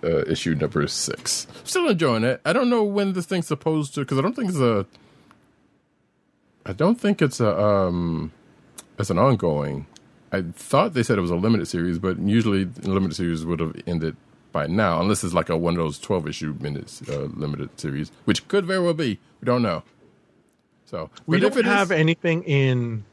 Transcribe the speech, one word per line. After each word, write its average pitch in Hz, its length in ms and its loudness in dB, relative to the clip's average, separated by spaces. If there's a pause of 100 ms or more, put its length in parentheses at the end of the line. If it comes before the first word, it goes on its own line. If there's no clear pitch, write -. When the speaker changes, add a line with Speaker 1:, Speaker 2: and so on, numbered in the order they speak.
Speaker 1:
uh, 82 240 2
issue 80 280 0
number 73 320 0
six. - 580 -4 (180)
Still 349 260 0
enjoying 143 340 2
it. 127 220 0
I 156 80 2
don't 247 160 2
know 240 140 2
when 202 300 0
this 180 140 -4
thing's 180 200 -2
supposed 151 480 -2
to, 143 100 -2
'cause 135 120 -2
I 135 40 2
don't 208 140 0
think 226 140 -2
it's 170 100 -2
a, 113 260 4 (1800)
I 95 80 -8
don't 147 260 2
think 202 220 2
it's 143 180 0
a, 104 200 4
um, 87 720 2 (680)
it's 104 120 -2
an 87 80 2
ongoing. 73 680 2 (460)
I 95 120 0 (120)
thought 175 380 0
they 123 100 0
said 110 140 2
it 98 40 2
was 87 100 0
a 87 40 0
limited 98 320 2
series, 85 320 -2
but 92 200 -2
usually 101 440 2
the 90 280 -6
limited 95 240 0
series 82 300 -2
would 82 140 -2
have 80 160 -4 (100)
ended 80 300 -2 (360)
by 76 160 -2
now, 87 320 2
unless 98 240 2
it's 87 100 -4
like 82 160 2
a, 82 80 2
one 85 180 0
of 87 40 -2
those 78 200 -4
twelve 87 280 -2
issue 76 320 -6
minutes, 71 500 -10
uh, 71 260 -6
limited 73 340 -6 (100)
series, 73 320 -6 (140)
which - 220 0
could 196 180 0
very 185 160 -2
well 175 120 2
be. 139 260 -2 (220)
We - 40 -8
don't 123 160 2
know. 90 220 0 (1000)
So, 80 240 -10 (160)
Speaker 2:
We 165 120 2
Speaker 1:
but - 40 4
Speaker 2:
don't - 100 4
Speaker 1:
if - 60 -2
it 226 80 4
Speaker 2:
have 196 260 2
Speaker 1:
is 175 80 2
Speaker 2:
anything 165 440 2
in 123 680 0